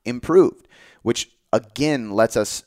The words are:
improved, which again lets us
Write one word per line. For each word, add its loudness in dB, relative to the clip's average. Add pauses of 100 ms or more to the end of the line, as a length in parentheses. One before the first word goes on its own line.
improved, 2 (360)
which -4 (220)
again -2
lets 0
us -4